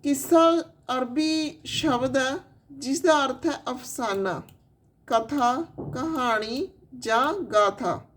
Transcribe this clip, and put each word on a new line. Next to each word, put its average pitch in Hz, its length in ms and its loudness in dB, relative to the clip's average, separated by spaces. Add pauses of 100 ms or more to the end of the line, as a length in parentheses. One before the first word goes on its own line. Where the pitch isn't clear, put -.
ਕਿੱਸਾ 285 360 4 (520)
ਅਰਬੀ 302 720 -2
ਸ਼ਬਦ 254 520 0
ਹੈ 269 200 0 (360)
ਜਿਸ 277 280 -4
ਦਾ 311 240 6
ਅਰਥ 254 200 -4
ਹੈ 320 60 2 (200)
ਅਫਸਾਨਾ, 196 680 -4 (680)
ਕਥਾ, 240 460 2 (400)
ਕਹਾਣੀ 254 720 -2 (300)
ਜਾਂ 240 360 0 (100)
ਗਾਥਾ। 202 500 2 (240)